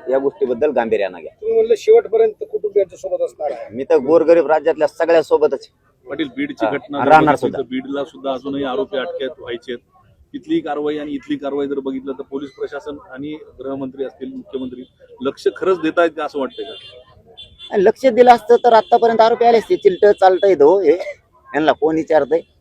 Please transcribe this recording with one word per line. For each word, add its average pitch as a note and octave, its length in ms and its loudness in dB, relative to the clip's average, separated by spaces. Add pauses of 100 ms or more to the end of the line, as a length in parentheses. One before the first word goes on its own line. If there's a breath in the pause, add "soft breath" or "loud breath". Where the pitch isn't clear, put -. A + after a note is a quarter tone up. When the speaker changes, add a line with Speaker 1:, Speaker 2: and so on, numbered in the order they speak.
Speaker 1:
या C3+ 80 0
गोष्टीबद्दल C3+ 520 -2
गांभीर्यानं G#2+ 500 -2
घ्या. D2+ 200 -18
Speaker 2:
तुम्ही G#4+ 160 -2
म्हणलं A4 200 2
शेवटपर्यंत G#4+ 760 2
कुटुंबियांच्या G3 460 -4
सोबत F3+ 240 -6
असणार D3+ 280 -6
आहे. A2+ 260 -12
Speaker 1:
मी C3+ 80 -6
तर D#3+ 120 2
गोरगरीब D#3 500 4
राज्यातल्या D3+ 420 0
सगळ्या E3 340 0
सोबतच. D3 460 0 (400)
Speaker 3:
पाटील, C#3+ 280 -8
बीडची C#3 300 -6
Speaker 1:
हा, G#2+ 60 -2
Speaker 3:
घटना C#3+ 320 -6
जर - 60 2
Speaker 1:
राहणार D#3 240 6
Speaker 3:
बघितली D3+ 180 -4
तर - 40 -10
Speaker 1:
सुद्धा. C#3 60 -6
Speaker 3:
बीडला C3 420 -8
सुद्धा C3+ 280 -10
अजूनही C#3 320 -8
आरोपी C3 340 -6
अटकेत B2+ 400 -8
व्हायचे A#2+ 340 -12
आहेत. - 260 -16 (340)
तिथली D3+ 280 -6
कारवाई D3+ 380 -6
आणि D3 140 -10
इथली C#3+ 240 -8
कारवाई C#3 300 -6
जर C#3 120 -6
बघितलं C3+ 340 -8
तर C3+ 100 -12
पोलीस C#3 280 -12
प्रशासन C#3+ 460 -12 (140)
आणि C#3+ 240 -14 (240)
गृहमंत्री C3+ 460 -10
असतील, C3 280 -14
मुख्यमंत्री B2+ 520 -12 (360)
लक्ष C3+ 360 -4
खरंच F3+ 240 -2
देत D#3 160 -2
आहेत E3+ 140 2
का D3+ 140 -8
असं C#3+ 160 -8
वाटतंय B2 240 -8
का? F#2+ 100 -16 (960)
Speaker 1:
आणि G3 140 0
लक्ष A3 220 0
दिलं A#3+ 280 6
असतं A#3 220 4
तर A#3 160 4
आतापर्यंत A3+ 480 4
आरोपी A3+ 240 4
आले A#3 140 6
असते. F#3 180 0
चिलटं G3 360 4
चालतंय F#3+ 420 4
धो D3+ 260 6
हे, F3 120 2 (640)
यांना D3+ 180 2
कोण D#3 220 0
विचारतंय? D#3 460 0 (200)